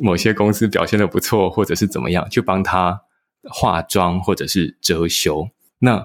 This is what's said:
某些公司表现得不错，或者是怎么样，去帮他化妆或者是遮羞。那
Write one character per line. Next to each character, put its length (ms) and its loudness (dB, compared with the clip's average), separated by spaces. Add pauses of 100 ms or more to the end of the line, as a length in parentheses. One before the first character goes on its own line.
某 160 2
些 160 2
公 200 2
司 160 0
表 180 0
现 120 0
得 80 4
不 140 -2
错， 300 2
或 140 0
者 100 -2
是 120 0
怎 140 -4
么 100 -4
样， 200 0
去 100 0
帮 220 0
他 400 0 (480)
化 320 0
妆 400 0
或 120 0
者 120 -6
是 340 -2
遮 260 0
羞。 400 -2 (320)
那 260 2